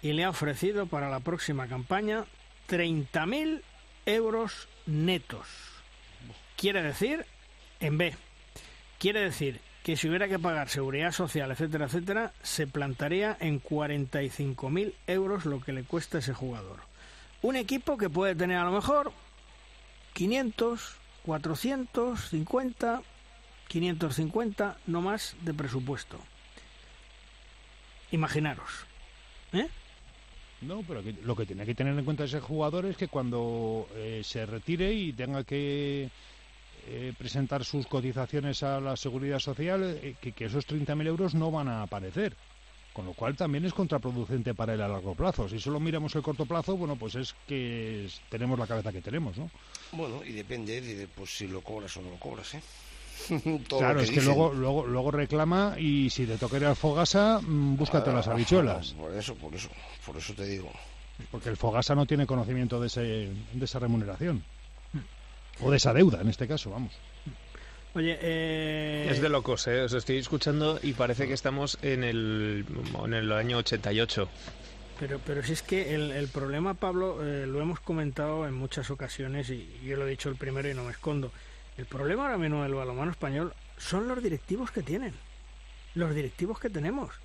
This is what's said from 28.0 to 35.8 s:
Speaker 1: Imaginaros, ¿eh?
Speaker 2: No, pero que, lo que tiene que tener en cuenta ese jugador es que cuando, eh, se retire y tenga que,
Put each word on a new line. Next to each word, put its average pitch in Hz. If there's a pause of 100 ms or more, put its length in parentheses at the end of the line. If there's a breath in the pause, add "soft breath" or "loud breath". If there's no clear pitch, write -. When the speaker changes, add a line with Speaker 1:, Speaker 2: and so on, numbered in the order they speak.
Speaker 1:
Imaginaros, 151 (840)
¿eh? 226 (960)
Speaker 2:
No, 180
pero 139
que, 107 (120)
lo 117
que 110
tiene 98
que 117
tener 139
en 139
cuenta 151
ese 139
jugador 156
es 196
que 185
cuando, 117
eh, 110
se 110
retire 160
y 185
tenga 127
que, 143 (800 loud breath)